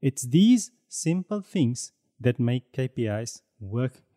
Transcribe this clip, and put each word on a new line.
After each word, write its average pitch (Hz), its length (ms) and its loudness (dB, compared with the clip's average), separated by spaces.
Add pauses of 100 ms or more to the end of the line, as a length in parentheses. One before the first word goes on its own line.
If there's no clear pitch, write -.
It's 135 220 -2
these 196 480 4 (180)
simple 180 520 -4
things 127 500 -2 (300)
that 120 180 0
make 123 340 -2
K 131 140 -4
P 120 220 -4
Is 107 340 -8 (160)
work 117 360 -4 (220)